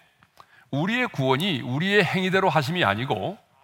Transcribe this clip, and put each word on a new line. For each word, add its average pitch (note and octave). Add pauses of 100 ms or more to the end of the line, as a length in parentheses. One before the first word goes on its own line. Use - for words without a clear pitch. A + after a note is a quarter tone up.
(720)
우리의 G#3+
구원이 C3+
우리의 F3
행위대로 F#3
하심이 D#3
아니고 A#2 (240)